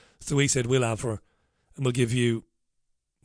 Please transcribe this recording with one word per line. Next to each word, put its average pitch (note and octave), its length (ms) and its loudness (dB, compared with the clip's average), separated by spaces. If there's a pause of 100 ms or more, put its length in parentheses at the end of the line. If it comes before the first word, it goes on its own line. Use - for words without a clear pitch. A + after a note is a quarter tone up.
(200)
So - 160 -6
we C#3 120 4
said, B2+ 200 0
"We'll B2+ 160 2
have A2+ 180 -2
her A2+ 200 -6 (540)
and C3+ 100 -6
we'll B2+ 60 2
give A#2+ 220 0
you A#2+ 300 0 (800)